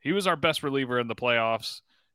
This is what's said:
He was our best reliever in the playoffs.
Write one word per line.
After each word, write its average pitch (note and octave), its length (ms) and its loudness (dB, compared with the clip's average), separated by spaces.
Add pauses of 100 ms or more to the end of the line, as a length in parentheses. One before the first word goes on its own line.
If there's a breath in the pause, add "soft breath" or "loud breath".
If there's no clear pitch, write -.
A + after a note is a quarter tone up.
He C#3+ 120 -2
was G3 160 0
our E3+ 80 2
best D#3 260 0
reliever C3+ 380 0
in A#2 80 -2
the A2+ 80 -4
playoffs. A#2 640 0 (340)